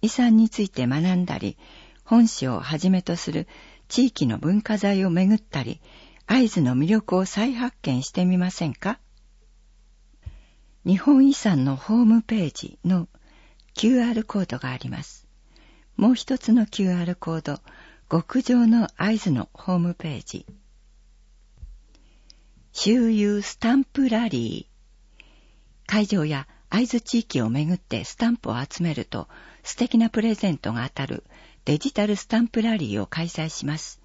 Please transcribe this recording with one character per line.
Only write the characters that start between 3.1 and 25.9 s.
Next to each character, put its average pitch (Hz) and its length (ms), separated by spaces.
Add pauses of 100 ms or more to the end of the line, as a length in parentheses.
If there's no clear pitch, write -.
す 170 160
る 165 160 (400)
地 254 200
域 156 200
の 113 100
文 190 240
化 214 160
財 202 260
を 190 60
巡 190 280
っ - 40
た - 220
り、 - 180 (460)
会 247 220
津 180 120
の 127 140
魅 143 120
力 208 300
を 185 80
再 220 300
発 247 280
見 131 200
し - 80
て 180 140
み 185 120
ま 180 140
せ 170 160
ん 127 60
か？ - 260 (1900)
日 185 120
本 269 300
遺 277 60
産 156 320
の 135 100
ホ 220 260
ー 240 40
ム 226 160
ペ 214 260
ー - 40
ジ - 320
の 175 240 (680)
キ 214 140
ュ 254 100
ー 233 80
ア 240 40
ー - 20
ル 220 100
コ 208 160
ー 180 60
ド - 120
が 131 140
あ 127 60
り 127 120
ま 127 140
す。 - 240 (680)
も 220 140
う 247 40
一 262 220
つ - 140
の 226 140
キ 208 200
ュ 185 40
ー 180 100
ア 175 40
ー - 20
ル 175 100
コ 165 200
ー 160 60
ド、 143 180 (500)
極 170 320
上 240 240
の 226 220 (100)
会 214 220
津 185 120
の 120 220
ホ - 220
ー - 20
ム 175 160
ペ 151 240
ー 92 60
ジ。 - 220 (2250)
周 226 400
遊 208 300
ス - 160
タ 233 180
ン 269 80
プ 269 260
ラ 226 180
リ 120 440
ー。 - 500 (640)
会 208 200